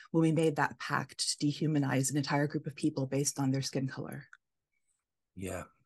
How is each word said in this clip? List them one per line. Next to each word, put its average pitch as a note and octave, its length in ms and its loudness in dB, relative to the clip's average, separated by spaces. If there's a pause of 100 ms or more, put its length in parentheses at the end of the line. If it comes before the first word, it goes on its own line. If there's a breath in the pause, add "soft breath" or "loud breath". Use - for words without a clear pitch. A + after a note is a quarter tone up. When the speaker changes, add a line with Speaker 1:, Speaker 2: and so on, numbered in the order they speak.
Speaker 1:
when E3 140 4
we D#3+ 80 4
made D#3+ 240 2
that C#3+ 240 0
pact - 600 -4
to D3 60 0
dehumanize C#3+ 640 2
an C#3 80 0
entire D3 300 2
group D3 180 -6
of C#3+ 100 -8
people D3 300 0
based C#3 340 0
on C3+ 120 2
their C3+ 100 0
skin C3+ 260 -2
color. - 380 -10 (1080)
Speaker 2:
Yeah. F2+ 280 -6 (220)